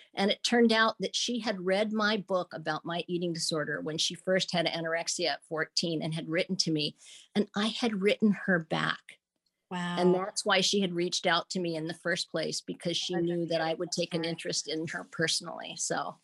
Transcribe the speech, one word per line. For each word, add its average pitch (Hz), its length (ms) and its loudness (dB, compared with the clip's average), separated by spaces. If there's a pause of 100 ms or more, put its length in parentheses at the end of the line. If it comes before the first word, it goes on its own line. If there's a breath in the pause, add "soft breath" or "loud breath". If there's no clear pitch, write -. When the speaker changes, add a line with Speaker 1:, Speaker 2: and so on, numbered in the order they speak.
(160 loud breath)
Speaker 1:
And 202 140 2
it - 140 -2
turned 233 300 6
out 220 260 4
that 190 160 -2
she 240 240 -2
had 202 260 -4
read 208 280 2
my 220 240 2
book 180 360 -2
about 156 300 -4
my 170 240 -4
eating 175 240 -2
disorder 151 480 -2
when 156 180 -4
she - 180 0
first 185 360 2
had 170 140 2
anorexia 165 640 -2
at - 180 -4
fourteen 160 540 -2
and 160 120 -2
had 160 140 -6
written 185 300 0
to - 140 0
me, 151 260 0 (360 loud breath)
and 208 220 2
I 208 120 2
had 220 340 -2
written 202 320 4 (140)
her 170 220 2
back. 80 300 0 (680)
Speaker 2:
Wow. 175 280 -4
Speaker 1:
And 180 160 8
that's 185 300 -2
why 196 160 4
she 196 220 2
had 180 120 0
reached 175 320 -2
out 170 260 2
to 190 100 -2
me 165 160 -2
in 156 100 -4
the 170 60 -6
first - 360 -4
place, 156 300 -4
because - 380 -4
she - 160 -4
Speaker 2:
That's 170 120 0
Speaker 1:
knew 170 200 0
that 160 160 0
I 165 140 0
would 170 180 -4
take 175 200 -2
an 165 100 0
Speaker 2:
story. 165 60 -2
Speaker 1:
interest 170 380 -4
in 156 200 -4
her - 260 -10
personally. 165 640 -2
So. 170 460 -2